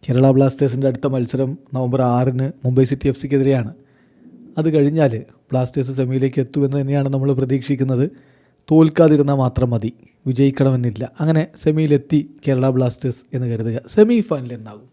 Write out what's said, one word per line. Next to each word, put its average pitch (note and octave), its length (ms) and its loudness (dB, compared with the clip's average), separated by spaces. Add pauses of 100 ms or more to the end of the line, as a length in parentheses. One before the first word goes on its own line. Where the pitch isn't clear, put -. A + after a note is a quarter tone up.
കേരള C3 320 4
ബ്ലാസ്റ്റേഴ്സിൻ്റെ C3+ 540 0
അടുത്ത C3 240 -4
മത്സരം C3 360 -2 (260)
നവംബർ C3 260 -2 (160)
ആറിന് C3 300 -2 (180)
മുംബൈ B2+ 260 2
സിറ്റി C3+ 200 -2
എഫ് B2 100 -6
സിക്കെതിരെയാണ്. C3+ 500 0 (880)
അത് D#3+ 160 0
കഴിഞ്ഞാൽ D3 400 2 (380)
ബ്ലാസ്റ്റേഴ്സ് B2+ 460 -4
സെമിയിലേക്ക് C3 440 -2
എത്തുമെന്ന് C#3 380 -2
തന്നെയാണ് C#3 340 -2
നമ്മൾ C3+ 240 -2
പ്രതീക്ഷിക്കുന്നത്. C3 680 -2 (640)
തോൽക്കാതിരുന്നാൽ D3+ 760 4
മാത്രം B2 320 0
മതി, A2 160 -4 (380)
വിജയിക്കണമെന്നില്ല. B2+ 720 0 (200)
അങ്ങനെ D#3 220 2 (180)
സെമിയിലെത്തി D3+ 580 2 (240)
കേരള C3 320 2
ബ്ലാസ്റ്റേഴ്സ് B2 560 -4
എന്ന് B2 200 -4
കരുതുക. A2+ 260 -4 (160)
സെമി A3 240 4 (100)
ഫൈനൽ B2 300 -6
എന്നാകും. G#2+ 340 -20